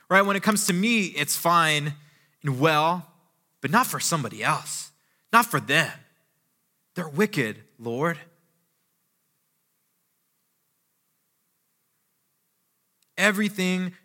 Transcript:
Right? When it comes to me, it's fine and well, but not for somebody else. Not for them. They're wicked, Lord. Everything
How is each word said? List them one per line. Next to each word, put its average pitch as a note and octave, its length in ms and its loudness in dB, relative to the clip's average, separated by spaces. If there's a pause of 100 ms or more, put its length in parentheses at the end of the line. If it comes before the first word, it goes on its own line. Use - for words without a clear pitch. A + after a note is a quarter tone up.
Right? F#3+ 120 6
When G3 160 2
it F3+ 60 -6
comes G#3 240 0
to F#3+ 60 2
me, G#3 340 2
it's D3+ 280 -4
fine D#3 580 2 (480)
and C3+ 200 -2
well, D#3+ 500 2 (480)
but C#3 120 -6
not A#3+ 160 4
for D3 120 -6
somebody A2+ 420 -4
else. - 500 -4 (420)
Not A3+ 120 4
for C#3+ 140 -2
them. C3+ 320 0 (1040)
They're E3+ 140 -8
wicked, C#3 540 -2 (140)
Lord. C3 400 -4 (4000)
Everything F#3 880 -2